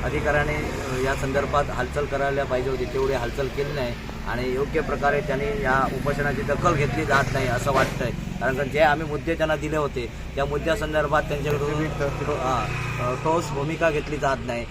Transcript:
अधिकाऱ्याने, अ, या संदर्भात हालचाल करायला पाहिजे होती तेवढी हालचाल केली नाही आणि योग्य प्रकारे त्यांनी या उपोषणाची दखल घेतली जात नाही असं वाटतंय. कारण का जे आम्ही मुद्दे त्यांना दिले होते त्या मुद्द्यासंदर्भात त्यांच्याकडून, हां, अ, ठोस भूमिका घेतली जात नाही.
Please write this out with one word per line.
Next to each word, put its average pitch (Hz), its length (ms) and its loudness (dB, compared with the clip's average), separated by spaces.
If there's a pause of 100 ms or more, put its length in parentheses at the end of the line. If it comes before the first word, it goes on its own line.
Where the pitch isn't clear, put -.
अधिकाऱ्याने, 147 520 2
अ, 131 500 -2
या 135 100 2
संदर्भात 139 480 0
हालचाल 131 420 -2
करायला 139 380 0
पाहिजे 127 260 0
होती 127 160 0
तेवढी 135 280 0
हालचाल 123 340 -2
केली 143 260 -2
नाही 127 200 -2 (340)
आणि 127 280 -2
योग्य 143 260 0
प्रकारे 143 400 2
त्यांनी 143 420 -2
या 131 300 4
उपोषणाची 143 480 -2
दखल 151 340 2
घेतली 147 300 0
जात 139 180 4 (100)
नाही 135 140 0
असं 123 260 0
वाटतंय. 131 380 2
कारण - 440 -2
का 139 80 0
जे 135 160 0
आम्ही 156 280 6
मुद्दे 147 280 -2
त्यांना 156 200 2
दिले 151 220 -2
होते 131 340 -2 (240)
त्या 135 100 0
मुद्द्यासंदर्भात 151 760 2
त्यांच्याकडून, 147 600 0
हां, 135 800 0 (400)
अ, 127 180 -2
ठोस 160 260 2
भूमिका 156 400 2
घेतली 147 280 -2
जात 135 280 2
नाही. 120 260 -4